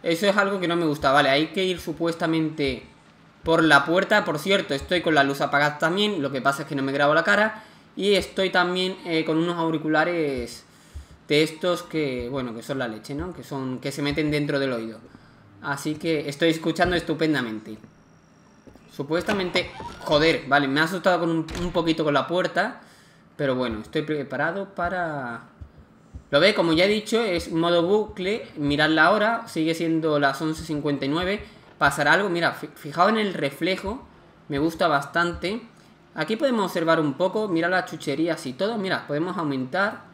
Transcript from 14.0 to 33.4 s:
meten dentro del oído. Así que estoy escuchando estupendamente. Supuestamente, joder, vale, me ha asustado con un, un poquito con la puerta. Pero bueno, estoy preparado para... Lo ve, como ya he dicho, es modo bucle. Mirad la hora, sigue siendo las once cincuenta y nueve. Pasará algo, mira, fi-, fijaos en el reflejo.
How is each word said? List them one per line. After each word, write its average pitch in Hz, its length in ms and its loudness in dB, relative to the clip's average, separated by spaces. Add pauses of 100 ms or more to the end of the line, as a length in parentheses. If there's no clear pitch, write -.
meten 147 300 0
dentro 147 280 0
del 135 140 -2
oído. 113 260 -8 (640)
Así 151 340 -6
que 156 340 -2
estoy 165 200 2
escuchando 170 460 2
estupendamente. 131 840 -2 (1160)
Supuestamente, 175 720 -2 (320)
joder, 147 460 4
vale, 139 200 4
me 139 120 2
ha 160 40 4
asustado 175 360 2
con 170 100 0
un, 160 180 0 (140)
un 156 100 -4
poquito 165 320 0
con 147 100 2
la 131 140 2
puerta. 180 540 -2 (540)
Pero 135 200 0
bueno, 117 260 -2
estoy 151 220 -4
preparado 156 720 -4
para... 160 680 -4 (880)
Lo 143 80 6
ve, 202 140 6
como 170 200 2
ya 175 120 4
he 202 40 4
dicho, 214 320 0
es 175 300 -2
modo 170 320 2
bucle. 202 720 -2
Mirad 147 340 2
la 160 220 6
hora, 220 360 2
sigue 160 260 -2
siendo 160 460 0
las 139 220 0
once 160 220 -4
cincuenta 147 420 -4
y 135 40 -2
nueve. 185 340 -2 (340)
Pasará 147 360 2
algo, 196 160 2
mira, 170 220 0
fi-, - 240 -12
fijaos 160 340 -2
en 226 80 0
el 208 160 -2
reflejo. 185 720 -4 (400)